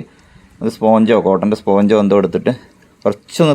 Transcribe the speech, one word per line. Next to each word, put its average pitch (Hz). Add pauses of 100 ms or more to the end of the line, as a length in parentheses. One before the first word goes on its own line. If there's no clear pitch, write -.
(600)
അത് 110
സ്പോഞ്ചോ, 110 (100)
കോട്ടൻ്റെ 95
സ്പോഞ്ചോ 104
എന്തോ 101
എടുത്തിട്ട് 92 (520)
കുറച്ചൊന്ന് 147